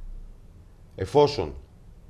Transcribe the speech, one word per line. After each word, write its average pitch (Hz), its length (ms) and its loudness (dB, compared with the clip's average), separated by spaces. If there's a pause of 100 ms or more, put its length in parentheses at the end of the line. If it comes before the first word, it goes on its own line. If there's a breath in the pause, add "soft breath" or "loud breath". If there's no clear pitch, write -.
(960)
εφόσον, 98 580 4 (560)